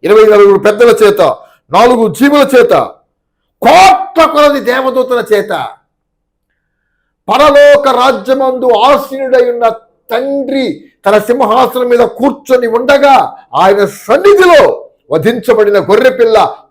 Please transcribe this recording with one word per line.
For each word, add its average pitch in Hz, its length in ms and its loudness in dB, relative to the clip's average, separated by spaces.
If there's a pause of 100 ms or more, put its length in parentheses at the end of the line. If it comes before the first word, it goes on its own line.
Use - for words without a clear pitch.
ఇరవై 214 200 2
నలుగురు 202 340 4
పెద్దల 214 300 0
చేత, 202 500 0 (320)
నాలుగు 220 440 0
జీవుల 285 260 0
చేత, 226 540 0 (680)
కోట్ల 359 720 2
కొలది 294 280 0
దేవదూతల 254 720 -4
చేత, 190 380 -4 (1600)
పరలోక 285 600 2
రాజ్యమందు 254 840 -2
ఆసీనుడై 254 800 -2
ఉన్న 233 200 -2 (380)
తండ్రి 269 840 -6 (140)
తన 208 120 2
సింహాసనం 240 680 -2
మీద 240 100 0
కూర్చొని 240 680 -2
ఉండగా, 262 720 0 (180)
ఆయన 196 300 0
సన్నిధిలో 349 1040 0 (200)
వధించబడిన 208 680 -2
గొర్రెపిల్ల 220 800 0 (140)